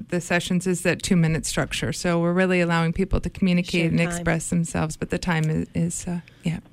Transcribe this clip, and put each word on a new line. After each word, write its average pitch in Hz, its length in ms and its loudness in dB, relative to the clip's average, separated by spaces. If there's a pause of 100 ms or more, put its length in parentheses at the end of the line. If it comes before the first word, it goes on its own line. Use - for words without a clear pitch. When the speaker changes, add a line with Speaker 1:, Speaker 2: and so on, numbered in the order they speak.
Speaker 1:
the 180 120 -2
sessions 175 460 0
is 180 160 0
that 165 200 0
two-minute 160 440 2
structure. - 460 -2
So 170 280 0
we're 170 120 2
really 185 280 4
allowing 165 320 2
people 190 280 0
to 175 100 -6
communicate 180 520 2
Speaker 2:
Share 165 60 2
Speaker 1:
and 165 100 2
Speaker 2:
time. 170 100 2
Speaker 1:
express 170 420 -2
themselves, 165 460 -2
but - 140 -8
the 180 80 -2
time 160 320 0
is, 165 240 -2
is, 170 320 -2
uh, 175 140 -6 (220)
yeah, 165 180 -4 (120)